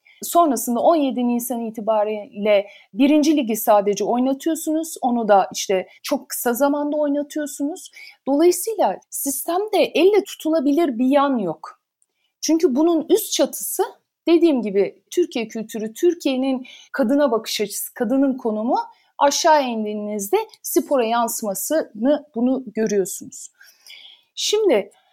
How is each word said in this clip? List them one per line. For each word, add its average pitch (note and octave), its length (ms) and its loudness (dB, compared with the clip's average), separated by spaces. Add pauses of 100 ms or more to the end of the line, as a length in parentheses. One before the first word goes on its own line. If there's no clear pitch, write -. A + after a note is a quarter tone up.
(220)
Sonrasında B3 580 0
on E4 160 4
yedi B3+ 320 0
Nisan A#3+ 320 -4
itibariyle G#3 1040 -2 (280)
birinci C#4+ 420 4
ligi A#3 200 0
sadece G#3 480 2
oynatıyorsunuz. D4+ 960 -2
Onu A#3+ 280 -2
da G3 240 6
işte - 360 -2 (140)
çok C#4 260 -4
kısa - 260 -4
zamanda D4 420 0
oynatıyorsunuz. D4 960 -4 (360)
Dolayısıyla D#4+ 720 2 (120)
sistemde F4+ 680 -4
elle F#4+ 460 4
tutulabilir D4 760 0
bir B3+ 80 0
yan C#4 320 2
yok. - 420 -8 (600)
Çünkü D#4 360 2
bunun D#4+ 340 2
üst A4 220 2
çatısı, - 500 -2 (460)
dediğim D#4+ 340 4
gibi, G3 480 -2
Türkiye C4+ 380 -2
kültürü, A3 460 -8
Türkiye'nin C4+ 720 0 (260)
kadına C#4 380 2
bakış A3 300 -4
açısı, - 340 -8
kadının C4 420 0
konumu A3+ 400 -4 (420)
aşağı D4 460 4
indiğinizde G#3+ 720 -4 (260)
spora D4 420 0
yansımasını, A#3 1300 -2
bunu B3+ 320 -2
görüyorsunuz. G3+ 840 -4 (840)
Şimdi E4+ 560 0 (220)